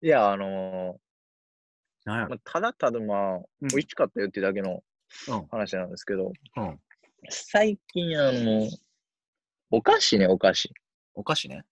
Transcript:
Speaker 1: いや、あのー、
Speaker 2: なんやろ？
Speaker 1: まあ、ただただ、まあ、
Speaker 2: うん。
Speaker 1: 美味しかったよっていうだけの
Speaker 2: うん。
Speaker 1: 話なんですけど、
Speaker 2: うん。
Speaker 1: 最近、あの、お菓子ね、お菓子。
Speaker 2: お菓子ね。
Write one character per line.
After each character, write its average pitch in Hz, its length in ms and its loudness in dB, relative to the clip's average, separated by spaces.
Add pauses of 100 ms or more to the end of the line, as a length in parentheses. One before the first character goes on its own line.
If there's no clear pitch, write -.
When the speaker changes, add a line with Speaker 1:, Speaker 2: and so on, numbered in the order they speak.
Speaker 1:
い 160 60 -2
や、 113 240 6
あ 98 60 -2
の 95 600 -6 (1040)
ー、 - 40 -10
Speaker 2:
な 107 60 -4
ん - 20 -2
や 117 60 -2
ろ？ - 60 -8
Speaker 1:
ま 127 60 -8
あ、 107 80 -14
た - 160 -4
だ 226 140 -4
た - 180 0
だ、 117 80 -4
ま 101 360 -2
あ、 - 20 -8
Speaker 2:
う - 20 -8 (260)
ん。 - 40 -4
Speaker 1:
美 131 60 0
味 143 80 2
し - 120 -14
か 147 100 2
っ 98 40 -4
た - 120 -8
よ 101 60 -4
っ 95 40 -8
て - 80 -8
い 95 40 -2
う - 20 0
だ 95 80 0
け 101 80 -4
の 92 220 -6 (440)
Speaker 2:
う 123 80 -4
ん。 87 120 -6
Speaker 1:
話 104 280 -6
な 92 100 -4
ん 87 60 -10
で 92 60 -14
す - 60 -18
け 101 120 -4
ど、 95 180 -4 (240)
Speaker 2:
う 120 40 -4
ん。 85 180 -8 (500)
Speaker 1:
最 208 500 0 (140)
近、 170 260 -2
あ 139 120 4
の、 110 360 2 (1040)
お - 100 4
菓 415 200 6
子 - 160 4
ね、 95 100 6
お 92 100 6
菓 92 180 6
子。 - 180 -6 (400)
Speaker 2:
お - 100 -12
菓 156 120 -2
子 - 140 -6
ね。 - 220 -16